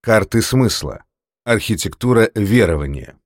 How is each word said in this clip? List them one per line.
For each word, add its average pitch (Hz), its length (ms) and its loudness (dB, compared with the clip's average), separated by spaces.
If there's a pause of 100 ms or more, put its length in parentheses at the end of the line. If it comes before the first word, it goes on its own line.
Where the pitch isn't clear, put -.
Карты 110 400 2
смысла. 113 600 -2 (400)
Архитектура 113 880 0
верования. 80 920 -2